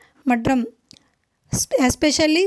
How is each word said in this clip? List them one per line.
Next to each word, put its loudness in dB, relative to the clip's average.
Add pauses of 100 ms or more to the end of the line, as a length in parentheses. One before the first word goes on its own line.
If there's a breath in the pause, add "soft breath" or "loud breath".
(240 soft breath)
மற்றும் 0 (880 soft breath)
ஸ்-, -2
especially 0